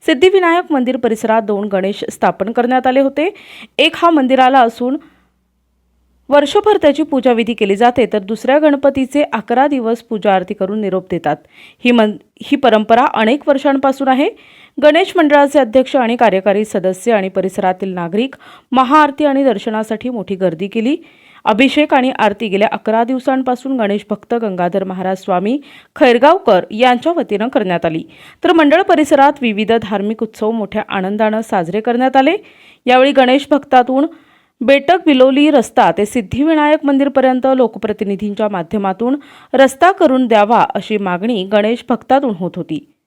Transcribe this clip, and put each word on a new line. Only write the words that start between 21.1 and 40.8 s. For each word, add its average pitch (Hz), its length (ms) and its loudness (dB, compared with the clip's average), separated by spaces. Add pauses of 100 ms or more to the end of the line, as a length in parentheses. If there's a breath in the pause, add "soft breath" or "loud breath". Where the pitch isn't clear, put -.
अभिषेक 269 500 2
आणि 262 160 2
आरती 214 380 -2
गेल्या 196 240 0
अकरा 220 320 -2
दिवसांपासून 262 720 -4
गणेश 208 340 -4
भक्त 208 240 -6
गंगाधर 190 500 -4
महाराज 190 320 -6
स्वामी 196 440 -2 (360 loud breath)
खैरगावकर 247 720 4
यांच्या 247 420 0
वतीनं 226 360 -4
करण्यात 185 360 -2
आली, 165 200 -4 (400 loud breath)
तर 339 80 2
मंडळ 320 300 4
परिसरात 294 580 2
विविध 214 320 -2 (100)
धार्मिक 208 400 -4
उत्सव 220 280 -6
मोठ्या 214 380 -6
आनंदानं 208 520 -2
साजरे 190 400 -4
करण्यात 247 360 0
आले. 277 200 2 (500 soft breath)
यावेळी 254 260 4
गणेश 262 380 2
भक्तातून 269 560 0 (540 loud breath)
बेटक 277 460 2
बिलोली 269 440 4
रस्ता 226 420 2
ते 208 140 -2
सिद्धिविनायक 294 760 0
मंदिरपर्यंत 269 640 0 (100)
लोकप्रतिनिधींच्या 208 920 -4
माध्यमातून 202 680 -4 (360 loud breath)
रस्ता 269 400 2
करून 262 340 2
द्यावा, 208 480 2
अशी 208 220 -4